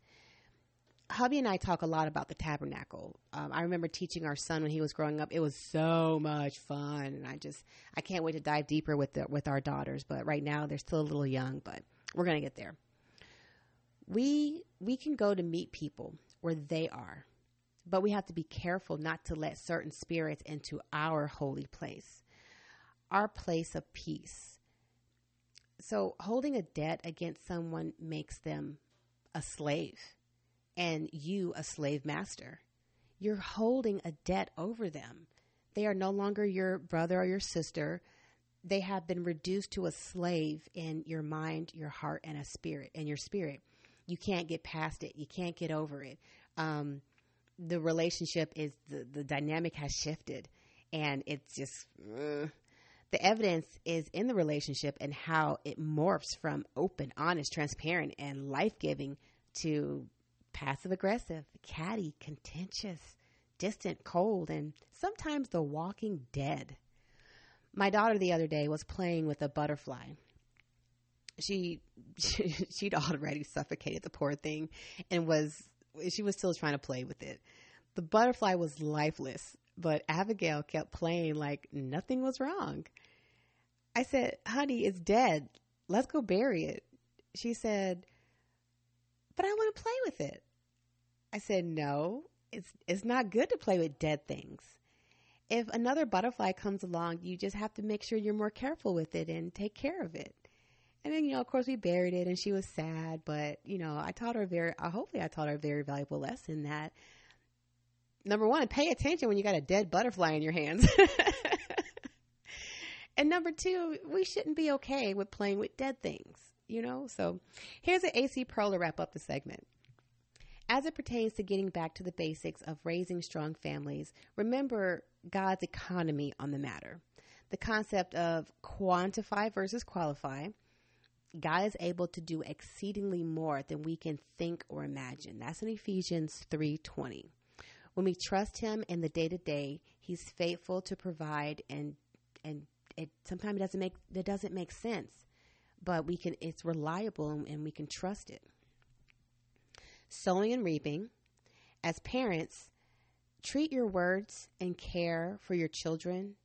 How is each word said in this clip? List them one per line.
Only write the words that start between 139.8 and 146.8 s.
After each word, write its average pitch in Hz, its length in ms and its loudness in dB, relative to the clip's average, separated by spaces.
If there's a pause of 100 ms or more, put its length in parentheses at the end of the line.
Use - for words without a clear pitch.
he's - 380 -8
faithful 175 460 -2
to 190 120 -6
provide, 151 760 -4
and, 147 260 -6 (480)
and 151 200 -8 (340)
it 160 120 -8 (140)
sometimes 202 360 -4
doesn't 190 200 -2
make, 185 140 -2 (200)
it 185 120 -4
doesn't 202 280 -2
make 180 200 -6
sense, 220 380 -4 (720)
but 170 240 0
we 175 120 0
can, - 240 -2
it's 165 240 -8
reliable 165 680 0